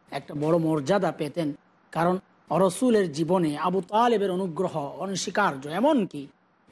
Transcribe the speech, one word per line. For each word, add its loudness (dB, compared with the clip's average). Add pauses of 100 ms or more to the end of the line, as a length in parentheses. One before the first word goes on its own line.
(100)
একটা -10
বড় 2
মর্যাদা 2
পেতেন, -4 (400)
কারণ 2 (320)
রসুলের 2
জীবনে 0
আবু -2
তালেবের 2
অনুগ্রহ -4 (200)
অনস্বীকার্য। -2
এমনকি 0 (460)